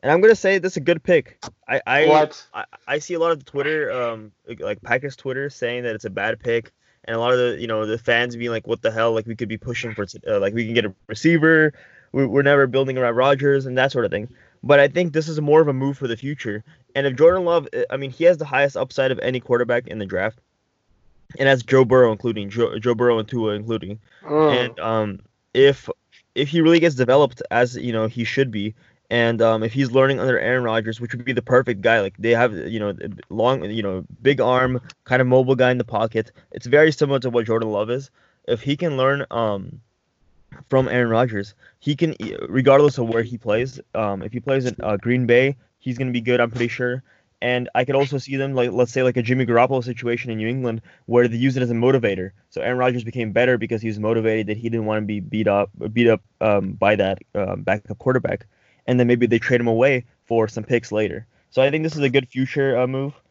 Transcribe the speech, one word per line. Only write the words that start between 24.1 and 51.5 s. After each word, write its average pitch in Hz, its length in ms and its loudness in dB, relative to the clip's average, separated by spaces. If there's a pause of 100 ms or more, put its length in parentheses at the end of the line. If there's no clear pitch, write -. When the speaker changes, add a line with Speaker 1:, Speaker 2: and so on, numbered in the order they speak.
Speaker 2:
Mm. 147 400 2
Speaker 1:
And, 117 160 -10
um, 107 400 -2 (340)
if, 139 340 2 (460)
if 139 140 -4
he 165 120 -2
really 165 200 4
gets 160 140 0
developed 131 560 2
as, 120 260 0
you 120 160 -8
know, 110 160 -2
he 117 160 -6
should 135 260 -2
be, 107 240 -8 (340)
and, 117 340 2
um, 113 220 2
if 107 80 -4
he's 131 180 -2
learning 135 300 2
under 123 180 0
Aaron 127 240 -2
Rodgers, 113 380 -4
which 120 120 -10
would 120 120 -10
be 131 80 -4
the 117 100 -2
perfect 123 380 0
guy, 113 200 4
like, 95 180 -4
they 113 120 -2
have, 117 220 2
you 92 260 -8
know, 104 160 -4 (340)
long, 113 400 -2
you 110 140 -6
know, 95 220 -6 (180)
big 131 180 2
arm, 127 400 2 (240)
kind 127 160 2
of 127 60 2
mobile 127 300 4
guy 123 160 4
in 127 60 -2
the 120 60 -2
pocket. 113 460 -4 (220)
It's - 140 -14
very 151 260 6
similar 139 280 0
to 127 100 -4
what 117 160 0
Jordan 113 260 0
Love 104 180 -2
is. 135 200 -6 (360)
If 117 160 -2
he 143 140 -2
can 156 200 -4
learn, 135 340 0
um, 104 500 -4 (880)
from 135 200 2
Aaron 123 200 0
Rodgers, 113 460 -2 (260)
he 147 160 -4
can, 160 260 -2
e-, - 140 -8 (120)
regardless 135 500 4
of 123 100 -2
where 113 160 -2
he 113 140 -10
plays, 123 420 -4 (140)
um, 101 280 -4
if 104 100 -12
he 120 60 -8
plays 135 280 -2
in, 123 140 -4
uh, 104 160 -2
Green 123 300 0
Bay, 131 300 4 (240)
he's 123 180 -8
gonna 127 140 -4
be 120 80 -2
good, 120 200 0
I'm 117 100 0
pretty 117 180 -4
sure. 123 340 -6 (400)
And 123 320 -2
I 123 100 2
could 139 120 0
also 139 220 0
see 135 180 -8
them, 135 180 -4
like, 123 160 0
let's 120 220 0
say, 131 100 0
like, 127 140 2
a 123 60 -2
Jimmy 127 240 0
Garoppolo 123 360 2
situation 120 480 -6
in 110 80 -6
New 110 80 -4
England 120 360 -4 (240)
where 120 200 4
they 117 120 -2
use 127 180 2